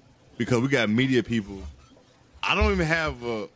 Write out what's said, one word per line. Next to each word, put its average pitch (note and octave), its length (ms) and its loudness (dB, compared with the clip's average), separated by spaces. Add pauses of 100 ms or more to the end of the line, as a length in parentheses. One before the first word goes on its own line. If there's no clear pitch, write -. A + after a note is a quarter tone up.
(380)
because A#2+ 220 0
we C3+ 80 0
got B2 200 2
media B2 340 2
people. G2+ 400 -6 (800)
I A#2+ 120 0
don't G#3 180 4
even F3+ 140 0
have D3+ 380 -2
a A2+ 320 -4